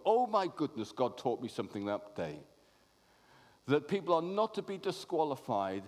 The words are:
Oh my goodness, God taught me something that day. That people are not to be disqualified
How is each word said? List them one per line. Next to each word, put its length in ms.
Oh 220
my 180
goodness, 360
God 260
taught 240
me 80
something 360
that 300
day. 260
That 200
people 280
are 80
not 320
to 80
be 140
disqualified 1120